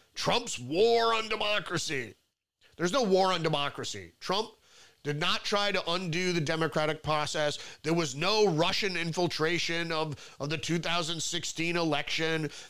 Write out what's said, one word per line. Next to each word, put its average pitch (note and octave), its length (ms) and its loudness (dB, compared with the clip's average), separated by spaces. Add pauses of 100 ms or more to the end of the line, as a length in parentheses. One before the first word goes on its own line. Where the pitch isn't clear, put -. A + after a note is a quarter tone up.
(160)
Trump's A#3 420 -2
war A3+ 560 2
on A3 140 -2
democracy. F3+ 880 -2 (640)
There's F3+ 160 0
no C4+ 100 4
war F#3+ 300 6
on E3+ 100 -2
democracy. C#3+ 800 -2
Trump G3+ 300 -2 (520)
did D3 160 -4
not F#3+ 240 0
try G3+ 280 2
to F#3 200 0
undo F3+ 400 0
the E3+ 80 2
democratic D#3 640 0
process. D3+ 540 0 (260)
There D#3 100 2
was D#3 220 0
no G#3 320 4
Russian F3+ 480 2
infiltration E3+ 960 0
of, D#3 240 -2 (240)
of C#3+ 100 -4
the D#3+ 80 -4
two E3 220 -2
thousand E3 420 -2
sixteen E3+ 540 -4
election. D#3+ 720 0 (200)